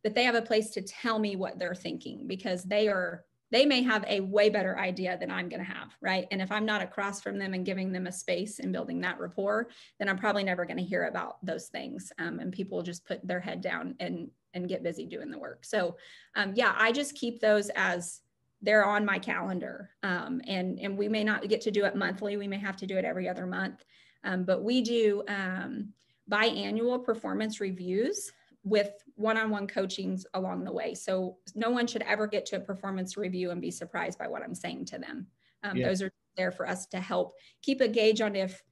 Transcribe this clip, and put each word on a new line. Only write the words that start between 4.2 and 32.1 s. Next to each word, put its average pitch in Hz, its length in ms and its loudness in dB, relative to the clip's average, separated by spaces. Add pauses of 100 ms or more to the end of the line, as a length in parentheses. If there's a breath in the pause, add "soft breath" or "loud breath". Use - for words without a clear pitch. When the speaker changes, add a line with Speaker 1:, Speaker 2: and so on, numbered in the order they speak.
Speaker 1:
way 202 280 6
better 190 300 2
idea 185 400 -2
than 180 100 -4
I'm 185 200 -4
gonna 185 160 -6
have, - 360 -10
right? 190 300 0
And 196 100 0
if 190 120 -2
I'm 214 120 0
not 214 160 2
across 196 400 -4
from 196 160 -4
them 196 160 -2
and 185 140 -2
giving 190 240 -2
them 185 160 -2
a 180 60 -6
space 185 480 -4
and 190 120 -2
building 170 280 -2
that 180 180 -2
rapport, 202 500 0 (300 loud breath)
then 202 100 0
I'm 190 80 2
probably 202 280 2
never 180 200 0
gonna 175 180 -4
hear 180 240 0
about - 380 -6
those 165 220 -4
things. - 540 -10
Um, 170 180 -4
and 180 140 -4
people 190 280 -4
just 175 260 -8
put - 200 -6
their 180 140 -2
head 180 200 -6
down 175 380 -4
and, 175 320 -6 (240)
and 180 140 -4
get 180 160 -4
busy 165 200 -4
doing 151 280 -10
the 156 60 -12
work. - 260 -12
So, 180 320 0 (400 loud breath)
um, 202 180 0
yeah, 220 240 6
I 226 140 6
just 285 240 -2
keep 240 240 -4
those 208 340 6
as 180 460 0 (420)
they're 208 220 8
on 208 200 4
my 196 140 2
calendar. 185 720 -4 (140)
Um, 170 420 0
and, 185 320 -2
and 196 180 -4
we 208 120 0
may 214 160 2
not 208 240 0
get 208 140 4
to 214 100 0
do 202 140 4
it - 100 2
monthly. 202 400 -2
We 202 120 -4
may 196 100 -4
have 196 180 -4
to 190 100 -8
do 190 120 -2
it 185 60 2
every 180 240 -2
other 180 180 -4
month. 185 380 -4 (380 soft breath)
Um, 185 220 0
but 185 180 2
we 247 180 4
do, 220 480 4
um, 196 600 -4 (420)
biannual 220 720 2
performance 214 580 -2
reviews 190 720 -2 (320 soft breath)
with 202 260 4 (240)
one-on-one 214 520 2
coachings 190 680 -2
along 185 300 -2
the 185 80 -6
way. 180 200 -2
So 185 460 -2 (160)
no 226 160 0
one 240 160 4
should 233 160 -4
ever 208 240 2